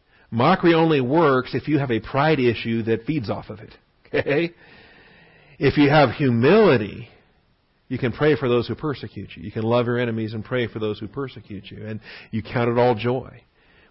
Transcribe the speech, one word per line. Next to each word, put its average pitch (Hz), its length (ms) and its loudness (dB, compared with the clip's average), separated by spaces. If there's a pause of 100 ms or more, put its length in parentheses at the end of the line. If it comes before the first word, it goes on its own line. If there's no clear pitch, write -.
(320)
Mockery 165 440 4
only 160 260 4
works 135 520 2
if 131 140 -4
you 147 120 2
have 131 120 -2
a 110 80 2
pride 143 400 0
issue 113 440 0
that 113 220 0
feeds 135 240 -4
off 101 200 -8
of 107 100 -14
it, - 140 -20 (160)
<laughs> - 240 -20
okay? 151 400 -2 (1040)
If 143 180 2
you 143 120 6
have 143 220 4
humility, 127 1000 2 (760)
you 131 100 -6
can 120 140 -2
pray 151 240 2
for 131 120 -4
those 120 200 2
who 113 80 -4
persecute 113 600 -10
you. - 80 -16
You 104 80 -12
can 110 120 -6
love 117 240 0
your 120 100 -2
enemies 113 360 -4
and 107 120 -10
pray 123 220 -4
for 113 120 -10
those 107 200 -6
who 107 80 -12
persecute 120 640 -14
you. - 140 -16
And 110 140 -10 (320)
you 113 120 -4
count 120 260 -2
it 117 80 0
all 123 160 4
joy 120 480 -6 (500)